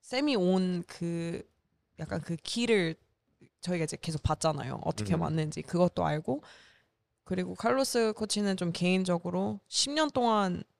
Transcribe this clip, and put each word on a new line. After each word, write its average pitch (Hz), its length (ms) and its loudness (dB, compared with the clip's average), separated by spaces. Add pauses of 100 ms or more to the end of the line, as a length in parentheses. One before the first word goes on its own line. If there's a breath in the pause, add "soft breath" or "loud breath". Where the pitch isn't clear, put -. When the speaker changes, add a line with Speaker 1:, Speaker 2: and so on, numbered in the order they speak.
Speaker 1:
쌤이 277 340 0
온 180 520 2
그 170 540 -6 (580)
약간 165 220 -6
그 165 140 -6
길을 208 600 0 (680)
저희가 175 240 -2
이제 156 160 -8
계속 156 220 -4
봤잖아요. 151 600 -2
어떻게 165 320 -2
Speaker 2:
음. 160 60 0
Speaker 1:
왔는지 156 420 -2
그것도 180 420 2
알고, 160 380 -2 (800 loud breath)
그리고 185 320 -4
칼로스 240 580 2
코치는 208 440 0
좀 175 140 -2
개인적으로 180 960 0
십 - 240 0
년 302 200 2
동안 214 520 2 (160)